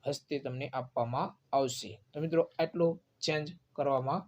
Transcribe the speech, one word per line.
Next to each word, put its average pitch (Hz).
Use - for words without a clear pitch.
હસ્તે 143
તમને 131
આપવામાં 127
આવશે. 123
તો -
મિત્રો 165
આટલો 170
ચેન્જ 151
કરવામાં 139